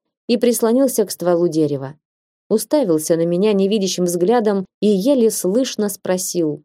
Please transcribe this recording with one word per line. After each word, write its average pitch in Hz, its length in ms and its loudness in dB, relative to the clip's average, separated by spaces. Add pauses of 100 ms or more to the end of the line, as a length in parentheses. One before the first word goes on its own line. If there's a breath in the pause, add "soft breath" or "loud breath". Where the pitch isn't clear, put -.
(280)
и 233 100 2
прислонился 233 680 2
к - 60 -8
стволу 175 360 0
дерева. 143 460 -2 (560)
Уставился 185 680 0
на 165 60 -2
меня 175 300 0
невидящим 190 520 0
взглядом 196 600 0 (140)
и 196 80 2
еле 226 420 2
слышно 208 600 -2
спросил, 175 760 -4